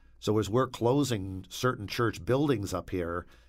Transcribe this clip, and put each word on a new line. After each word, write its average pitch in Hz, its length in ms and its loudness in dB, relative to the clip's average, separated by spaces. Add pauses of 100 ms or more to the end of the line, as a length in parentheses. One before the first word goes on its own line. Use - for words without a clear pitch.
(200)
So 107 200 2
as 98 100 0
we're 127 180 2
closing 113 800 0
certain 123 380 -2
church 104 400 -2
buildings 123 480 2
up 87 160 -6
here, 87 380 -4 (200)